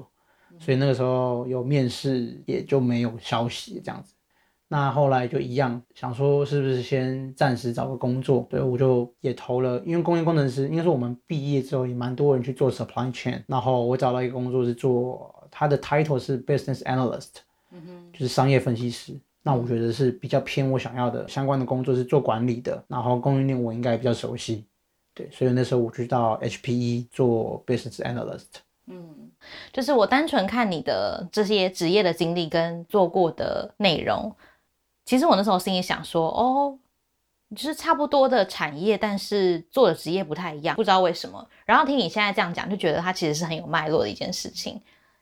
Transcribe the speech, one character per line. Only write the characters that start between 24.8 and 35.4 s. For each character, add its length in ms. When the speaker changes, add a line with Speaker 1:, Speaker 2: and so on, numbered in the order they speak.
Speaker 2:
对， 180
所 140
以 60
那 120
时 120
候 60
我 100
就 140
到 300
H 260
P 180
E 320
做 540
business 380
analyst。 420
Speaker 1:
嗯， 460
就 80
是 100
我 160
单 200
纯 200
看 240
你 100
的 500
这 120
些 260
职 200
业 140
的 100
经 220
历 120
跟 380
做 220
过 240
的 460
内 260
容， 280
其 120
实 80
我 100
那 60